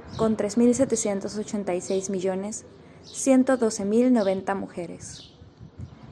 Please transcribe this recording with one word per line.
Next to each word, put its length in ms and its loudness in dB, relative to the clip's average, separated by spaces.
con 200 0
tres 180 -4
mil 200 6
setecientos 600 -2
ochenta 380 -4
y 80 -4
seis 300 -4
millones 520 -4
ciento 540 4
doce 280 0
mil 280 4
noventa 400 2
mujeres. 800 -12